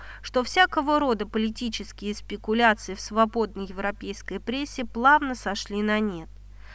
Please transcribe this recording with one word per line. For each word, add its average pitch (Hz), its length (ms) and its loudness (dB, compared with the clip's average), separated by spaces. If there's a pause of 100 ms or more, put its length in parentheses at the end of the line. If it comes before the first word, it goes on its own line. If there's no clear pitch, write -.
(220)
что - 220 0
всякого 302 560 4
рода 247 260 2
политические 220 880 -4
спекуляции 214 800 2
в 208 80 -8
свободной 214 640 0
европейской 196 720 -6
прессе 269 460 -4
плавно 262 500 4
сошли 208 460 -4
на 214 180 2
нет. 185 300 -4 (460)